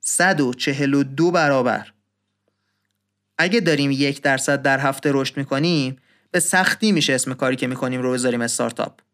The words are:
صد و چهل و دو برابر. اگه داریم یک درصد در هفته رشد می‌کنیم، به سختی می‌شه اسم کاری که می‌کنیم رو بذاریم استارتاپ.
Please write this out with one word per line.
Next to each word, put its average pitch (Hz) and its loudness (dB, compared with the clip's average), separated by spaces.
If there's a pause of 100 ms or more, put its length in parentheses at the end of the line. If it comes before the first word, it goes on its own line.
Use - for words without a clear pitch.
صد 175 0
و 127 0
چهل 139 -2
و 143 4
دو 139 0
برابر. 135 2 (1500)
اگه 185 2
داریم 147 2
یک 139 -2
درصد 135 0
در 135 2
هفته 139 -2
رشد 135 -2
می‌کنیم، 139 -2 (340)
به 180 0
سختی 185 2
می‌شه 147 2
اسم 127 -2
کاری 131 -2
که 131 -4
می‌کنیم 127 -4
رو 127 -2
بذاریم 123 -2
استارتاپ. 117 -4 (140)